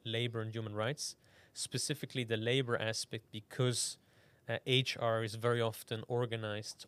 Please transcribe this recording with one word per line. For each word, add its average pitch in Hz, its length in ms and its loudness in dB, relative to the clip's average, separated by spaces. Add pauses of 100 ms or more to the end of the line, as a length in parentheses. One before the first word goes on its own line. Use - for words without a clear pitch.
labor 113 380 0
and 110 120 -4
human 107 220 -4
rights, 113 400 -2 (380)
specifically - 720 -4
the 110 120 0
labor 120 400 2
aspect, - 540 -2
because, - 640 0 (520)
uh, 117 160 2
H 131 340 4
R 113 240 2
is 107 120 -4
very 120 260 2
often 113 480 -2
organized 113 800 -2